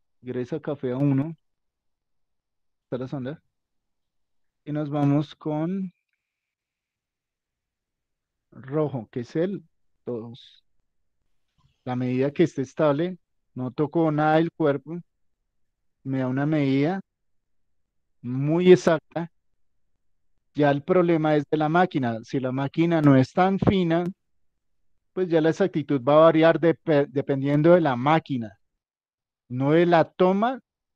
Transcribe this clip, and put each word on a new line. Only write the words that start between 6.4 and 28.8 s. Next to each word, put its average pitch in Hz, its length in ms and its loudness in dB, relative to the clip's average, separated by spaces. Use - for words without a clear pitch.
rojo, 131 580 -6
que 131 100 -8
es 117 140 -10
el 170 300 -4
dos. 120 580 -14
La 123 120 -8
medida 127 340 -2
que 170 140 0
esté - 180 -4
estable, 156 560 -2
no 127 180 -8
tocó 156 400 -2
nada 151 240 2
del 165 160 0
cuerpo, 151 480 -4
me 135 140 -6
da 127 100 -2
una 135 180 -2
medida 147 540 0
muy 147 480 2
exacta. 170 600 2
Ya 143 160 2
el 143 120 -2
problema 170 520 0
es 147 160 0
de 156 60 -2
la 151 120 -2
máquina. 151 540 -2
Si 139 160 -6
la 127 140 -6
máquina 156 480 -2
no 143 160 6
es 131 160 2
tan 190 260 0
fina, 175 460 0
pues 185 160 -4
ya 160 120 2
la 160 100 2
exactitud 156 520 -2
va 139 120 2
a 156 120 8
variar 160 340 4
depe-, 156 480 0
dependiendo 143 640 2
de 180 80 6
la 139 160 -2
máquina, 127 640 -2